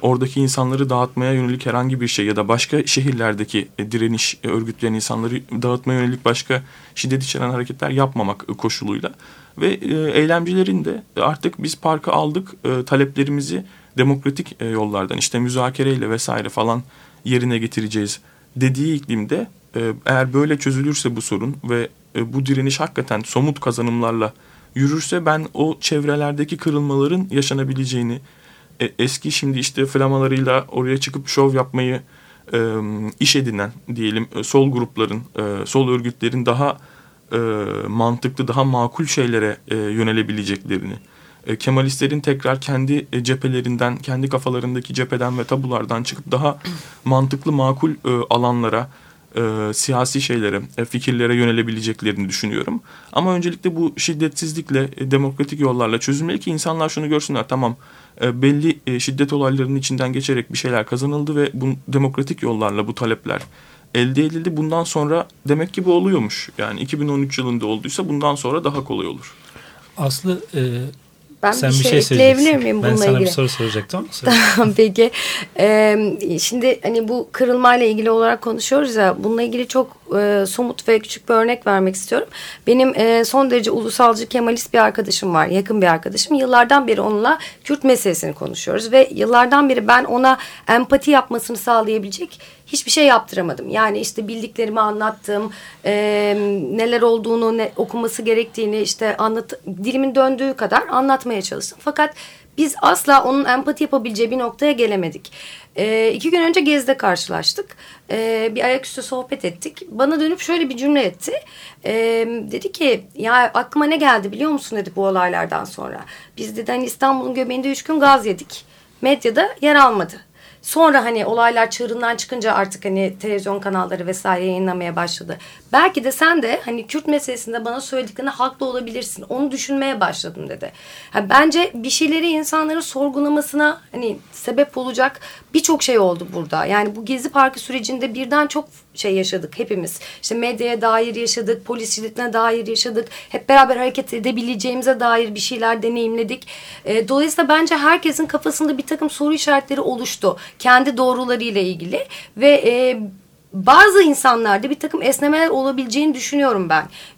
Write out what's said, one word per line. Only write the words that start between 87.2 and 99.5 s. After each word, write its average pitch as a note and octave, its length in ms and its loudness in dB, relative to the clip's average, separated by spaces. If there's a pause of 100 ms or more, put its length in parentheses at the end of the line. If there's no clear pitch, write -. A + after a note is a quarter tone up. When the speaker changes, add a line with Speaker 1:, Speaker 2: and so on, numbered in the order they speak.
Speaker 3:
Kürt C#4+ 200 -2
meselesini F3 500 2
konuşuyoruz G#3+ 580 -6
ve C4 220 6
yıllardan B3 540 4
beri A#3 200 0
ben B3 160 6
ona B3+ 340 4 (300)
empati C#4 420 4
yapmasını A#3+ 460 2
sağlayabilecek A3 840 -2 (320)
hiçbir - 180 -4
şey D4+ 160 4
yaptıramadım. F#3+ 640 2
Yani G#3+ 300 0
işte A3 300 -6
bildiklerimi A3+ 520 -4
anlattım, G#3+ 720 -2 (320)
e, G3+ 80 0 (800)
neler A3+ 320 0
olduğunu, A3+ 560 2
ne A3 180 -2
okunması A3+ 460 -4
gerektiğini A3 580 0
işte G#3 360 -2
anlat-, A3 440 -4 (240)